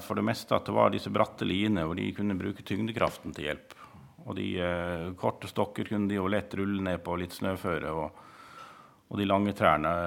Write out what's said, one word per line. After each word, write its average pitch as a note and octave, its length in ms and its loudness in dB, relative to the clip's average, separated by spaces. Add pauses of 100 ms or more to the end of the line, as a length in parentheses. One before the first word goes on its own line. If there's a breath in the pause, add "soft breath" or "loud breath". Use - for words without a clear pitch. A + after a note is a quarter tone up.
for G#2+ 100 -2
det G#2 80 2
meste, A2+ 320 0
at - 140 2
det G#2 80 0
var A2 160 8
disse G#2 180 -2
bratte G#2+ 380 2
liene G2 340 2
hvor E2+ 160 -2
de G2+ 160 -2
kunne G2+ 240 -2
bruke G2 240 -6
tyngdekraften G2+ 720 -2
til D2 140 -4
hjelp. - 260 -8 (540 loud breath)
Og G2+ 80 -6
de, G2 100 -2 (140)
eh, F2 580 -2
korte A2+ 300 -2
stokker G#2 400 -2
kunne G#2 180 2
de G2+ 80 0
jo F#2 140 2
lett G2 260 0
rulle G2 300 0
ned F2 180 -2
på F2 140 -2
litt F2+ 160 -4
snøføre, F2+ 580 -2
og, D#2 340 -6 (840 loud breath)
og - 80 -6
de G2+ 80 2
lange G2 320 4
trærne D#2 340 6 (160)